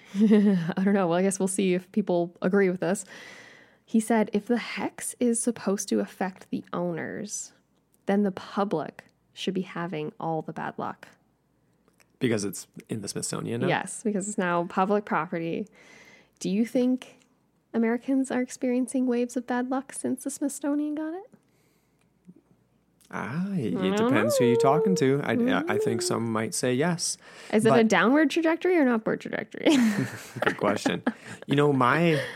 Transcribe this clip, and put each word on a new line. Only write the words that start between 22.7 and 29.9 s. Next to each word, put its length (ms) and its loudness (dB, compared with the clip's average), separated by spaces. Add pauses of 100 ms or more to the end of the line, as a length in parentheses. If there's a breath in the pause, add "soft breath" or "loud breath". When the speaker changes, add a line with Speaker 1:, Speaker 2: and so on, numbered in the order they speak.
Speaker 2:
Ah, 380 -4
it, 240 -2
Speaker 1:
I 120 -2
Speaker 2:
it 80 0
Speaker 1:
don't 120 2
Speaker 2:
depends 300 2
who 80 4
you're 100 4
talking 400 4
to. 260 2
I, 120 0
Speaker 1:
know. 340 2
Speaker 2:
I 80 0
think 240 0
some 320 -2
might 220 -2
say 180 0
yes. 460 -2 (340 loud breath)
Speaker 1:
Is 140 2
it 20 6
a 40 6
Speaker 2:
But 160 6
Speaker 1:
downward 420 4
trajectory 480 2
or 40 6
an 60 4
upward 320 0
trajectory? 460 -8
<laughs> 720 0